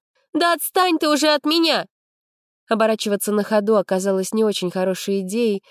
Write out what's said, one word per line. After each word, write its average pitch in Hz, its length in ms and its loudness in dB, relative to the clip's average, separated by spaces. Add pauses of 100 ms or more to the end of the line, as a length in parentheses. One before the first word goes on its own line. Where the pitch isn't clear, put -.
(320)
«Да 339 220 2
отстань 359 440 0
ты 302 120 0
уже 302 240 2
от 294 100 -2
меня!» 302 400 0 (840)
Оборачиваться 214 640 0
на 208 100 2
ходу 214 340 2
оказалось 190 560 0
не 220 120 0
очень 196 260 -2
хорошей 190 500 -2
идеей, 202 500 -2